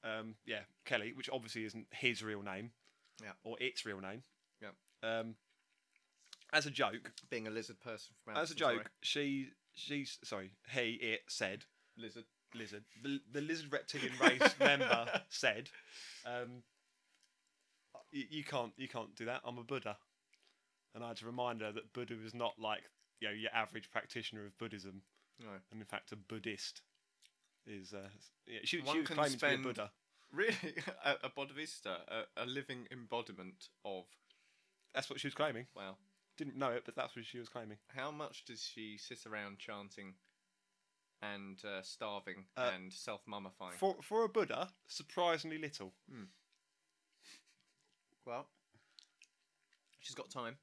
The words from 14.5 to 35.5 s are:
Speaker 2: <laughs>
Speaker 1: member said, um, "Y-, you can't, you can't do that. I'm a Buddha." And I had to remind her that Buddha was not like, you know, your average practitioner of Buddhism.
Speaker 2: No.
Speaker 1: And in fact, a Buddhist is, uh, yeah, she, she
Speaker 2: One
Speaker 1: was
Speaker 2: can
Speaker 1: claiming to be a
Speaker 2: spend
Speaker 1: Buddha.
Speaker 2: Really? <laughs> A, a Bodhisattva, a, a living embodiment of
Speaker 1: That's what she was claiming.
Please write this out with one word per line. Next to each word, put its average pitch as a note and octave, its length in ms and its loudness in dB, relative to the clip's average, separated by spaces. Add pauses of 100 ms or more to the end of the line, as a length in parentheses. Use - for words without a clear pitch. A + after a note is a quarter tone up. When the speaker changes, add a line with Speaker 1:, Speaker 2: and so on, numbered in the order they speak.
Speaker 2:
<laughs> - 40 -16
Speaker 1:
member C#3+ 460 8 (240)
said, B2 400 2 (560)
um, B2 380 -4 (1500)
"Y-, C#3 160 -2
you D3+ 140 -4
can't, B2 340 0
you C3 100 -4
can't A2 280 -4
do A2+ 100 -6
that. B2 200 0
I'm A#2+ 120 -4
a A#2+ 60 -8
Buddha." A#2 340 -2 (1000)
And A#2 80 -6
I A#2+ 60 -4
had A2 80 -6
to A2 80 -10
remind A#2+ 360 0
her G#2+ 120 -2
that A2 200 -8
Buddha A#2+ 300 -4
was A2 100 -8
not A#2+ 240 2
like, G#2+ 260 0 (360)
you A2 80 0
know, G#2 60 0
your A2 200 0
average A2 380 0
practitioner A2 540 -2
of G2+ 120 -14
Buddhism. G2 440 -6 (380)
Speaker 2:
No. A2+ 100 -12 (220)
Speaker 1:
And A2 100 -8
in G#2 40 -8
fact, - 280 -4
a - 20 -8
Buddhist G#2 680 -6 (840)
is, G2 260 -10
uh, G2 140 -8 (400)
yeah, A2+ 160 -8
she, - 140 2
she D#3+ 60 0
Speaker 2:
One D3 160 4
Speaker 1:
was D3+ 80 2
Speaker 2:
can D#3+ 100 0
Speaker 1:
claiming D3 160 6
to B2 60 -2
be D#3 60 4
a C#3+ 60 10
Speaker 2:
spend C3+ 120 4
Speaker 1:
Buddha. A2 280 -2 (420)
Speaker 2:
Really? G#3+ 220 4 (220)
<laughs> E3 280 -4
A, C#3 100 6 (100)
a C3+ 40 0
Bodhisattva, C#3 680 -4 (400)
a, G#2+ 60 -2
a - 20 -2
living B2+ 460 -4
embodiment A2 760 -6 (180)
of F#2+ 200 -4 (920)
Speaker 1:
That's C3 140 0
what C#3 100 -6
she C#3+ 80 -2
was C3+ 80 -4
claiming. B2+ 400 0